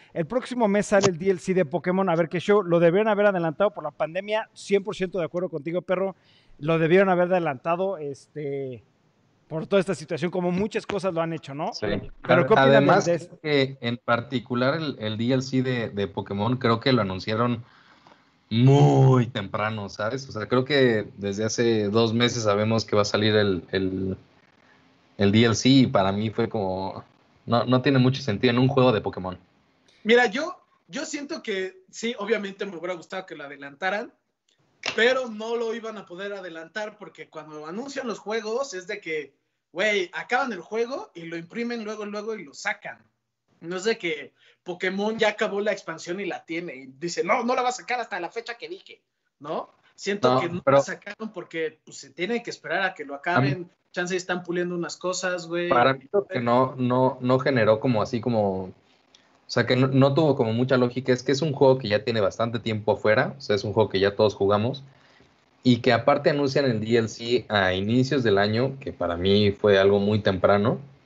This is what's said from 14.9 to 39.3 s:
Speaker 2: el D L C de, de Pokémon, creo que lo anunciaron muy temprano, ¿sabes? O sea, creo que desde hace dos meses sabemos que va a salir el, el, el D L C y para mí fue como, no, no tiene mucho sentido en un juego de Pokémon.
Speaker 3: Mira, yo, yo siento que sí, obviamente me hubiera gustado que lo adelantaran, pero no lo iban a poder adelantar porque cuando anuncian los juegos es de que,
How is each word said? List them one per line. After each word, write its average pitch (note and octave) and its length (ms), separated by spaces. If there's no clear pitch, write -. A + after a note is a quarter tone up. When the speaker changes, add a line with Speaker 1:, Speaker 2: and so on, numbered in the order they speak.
Speaker 2:
el G#2+ 180
D A#2 160
L B2+ 80
C C3 220
de, B2 260
de G2+ 180
Pokémon, G#2 500
creo A2+ 240
que C3+ 100
lo A#2+ 100
anunciaron G#2+ 640
muy C3 760
temprano, G#2+ 640
¿sabes? C3 400
O - 20
sea, G#2+ 160
creo B2+ 160
que B2+ 440
desde G2+ 260
hace A2+ 440
dos A2 260
meses A#2 300
sabemos G#2+ 420
que - 100
va G#2 60
a G2+ 40
salir G#2+ 300
el, G2+ 360
el, F#2+ 440
el G2+ 140
D A2+ 140
L A#2 100
C B2+ 140
y C3+ 180
para G2 240
mí G#2+ 180
fue A2+ 200
como, F#2+ 540
no, A#2 180
no B2 160
tiene C3+ 160
mucho B2+ 240
sentido A2+ 300
en A#2+ 80
un C3 80
juego B2+ 240
de G#2 100
Pokémon. F#2 380
Speaker 3:
Mira, A#3+ 240
yo, C#4+ 280
yo B3 180
siento C#4+ 360
que F#3+ 480
sí, A#3 300
obviamente G3+ 480
me F3+ 100
hubiera F3 160
gustado F3+ 320
que E3 100
lo D3 100
adelantaran, C#3+ 680
pero B3+ 340
no A3 260
lo A3+ 180
iban A3 240
a F#3+ 80
poder G3 280
adelantar F#3 640
porque D#3 300
cuando D3+ 360
anuncian C4 400
los G3+ 140
juegos A3 560
es F3+ 100
de G3+ 160
que, D#3 320